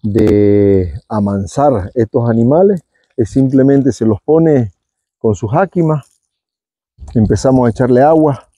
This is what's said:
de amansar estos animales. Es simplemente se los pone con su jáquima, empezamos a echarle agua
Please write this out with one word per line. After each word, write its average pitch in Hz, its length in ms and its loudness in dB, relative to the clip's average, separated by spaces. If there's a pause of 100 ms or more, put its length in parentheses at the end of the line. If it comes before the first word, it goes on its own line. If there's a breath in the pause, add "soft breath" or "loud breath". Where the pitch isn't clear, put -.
de 101 920 2 (160)
amansar 101 840 -2
estos 117 340 -2
animales. 151 520 2 (360)
Es 113 120 -2
simplemente 135 600 2
se 113 140 -4
los 107 160 -2
pone 151 500 0 (460)
con 110 180 -2
su 110 140 -8
jáquima, 160 520 -2 (1120)
empezamos 123 540 0
a 113 40 0
echarle 123 300 0
agua 151 460 0 (100)